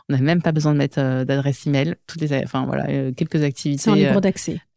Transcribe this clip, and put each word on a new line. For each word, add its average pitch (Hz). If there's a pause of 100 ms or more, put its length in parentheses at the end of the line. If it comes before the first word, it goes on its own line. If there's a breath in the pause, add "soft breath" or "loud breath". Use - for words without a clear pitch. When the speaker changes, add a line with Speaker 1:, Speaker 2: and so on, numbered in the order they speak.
Speaker 1:
On 147
n'a 131
même 165
pas 170
besoin 151
de 147
mettre, 143
euh, 131
d'adresse 139
email. 143 (100)
Toutes 160
les, 143
enfin, 131
voilà, 135
euh, 135
quelques 160
activités, 143
Speaker 2:
C'est -
en 202
libre 143
Speaker 1:
euh, 196
Speaker 2:
d'accès. 190 (140)